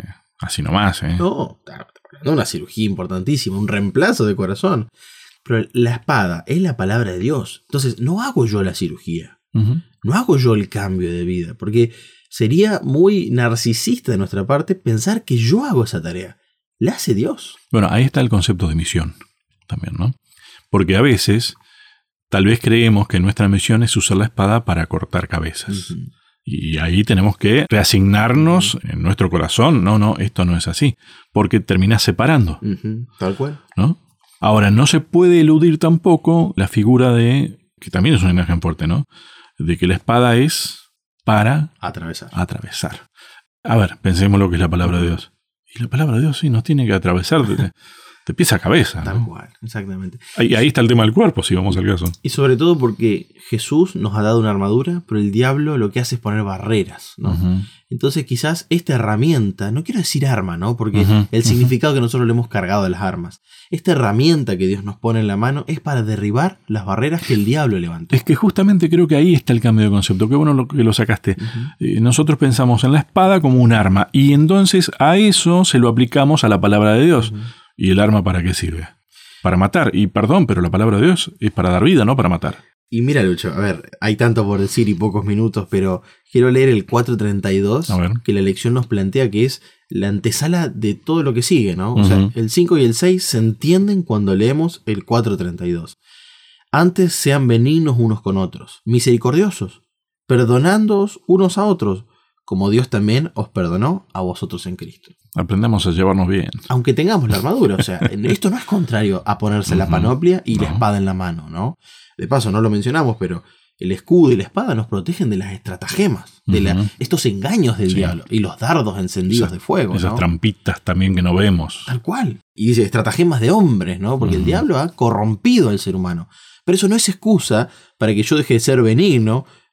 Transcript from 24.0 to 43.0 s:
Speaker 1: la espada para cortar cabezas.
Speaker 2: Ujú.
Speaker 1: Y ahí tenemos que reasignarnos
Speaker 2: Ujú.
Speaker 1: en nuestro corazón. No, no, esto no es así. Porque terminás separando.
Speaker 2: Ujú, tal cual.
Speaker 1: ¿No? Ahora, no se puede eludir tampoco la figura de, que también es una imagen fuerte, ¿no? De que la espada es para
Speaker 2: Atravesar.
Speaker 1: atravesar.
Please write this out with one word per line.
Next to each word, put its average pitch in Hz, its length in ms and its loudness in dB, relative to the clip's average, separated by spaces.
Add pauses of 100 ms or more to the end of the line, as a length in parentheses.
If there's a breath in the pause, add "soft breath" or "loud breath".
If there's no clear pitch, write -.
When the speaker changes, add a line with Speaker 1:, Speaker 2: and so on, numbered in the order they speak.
Speaker 1:
la 104 80 0
espada 110 380 0
para 82 220 -2
cortar 87 420 -6
cabezas. 85 640 -8
Speaker 2:
Ujú. 85 120 -12 (420)
Speaker 1:
Y 78 340 -6
ahí 87 260 0
tenemos 101 320 2
que 117 320 2
reasignarnos 113 1080 2
Speaker 2:
Ujú. - 160 -10
Speaker 1:
en 80 100 -6
nuestro 92 300 0
corazón. 104 520 2
No, 104 160 2
no, 107 180 0
esto 98 280 -2
no 87 100 0
es 85 120 -4
así. 123 300 -2 (340 soft breath)
Porque 107 280 2
terminás 98 440 2
separando. 107 580 0
Speaker 2:
Ujú, 107 460 -6 (120)
tal 95 160 -4
cual. 143 240 -8 (160)
Speaker 1:
¿No? 131 220 -2 (420)
Ahora, 107 320 2
no 123 160 4
se 156 140 2
puede 175 380 4
eludir 156 380 4
tampoco 170 800 2
la 92 100 0
figura 123 460 4
de, 117 460 0 (200)
que - 120 -18
también 95 240 2
es 87 80 0
una 92 80 2
imagen 85 280 0
fuerte, 80 280 -4
¿no? 87 180 -2 (540 loud breath)
De 85 180 -2
que - 80 -2
la 90 80 2
espada 117 420 2
es - 440 -2 (440)
para 117 460 2 (100)
Speaker 2:
Atravesar. 82 540 -12
Speaker 1:
atravesar. - 760 -8 (540 loud breath)